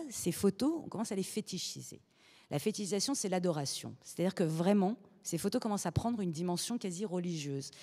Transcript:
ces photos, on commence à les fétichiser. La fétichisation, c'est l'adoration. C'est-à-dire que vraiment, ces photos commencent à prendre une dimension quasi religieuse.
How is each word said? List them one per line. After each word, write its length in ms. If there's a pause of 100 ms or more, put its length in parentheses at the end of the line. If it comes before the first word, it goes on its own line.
ces 220
photos, 440 (100)
on 40
commence 220
à 60
les 80
fétichiser. 760 (520)
La 80
fétichisation, 540
c'est 140
l'adoration. 760
C'est-à-dire 320
que 80
vraiment, 520 (280)
ces 140
photos 220
commencent 260
à 40
prendre 300
une 100
dimension 480
quasi 260
religieuse. 680 (100)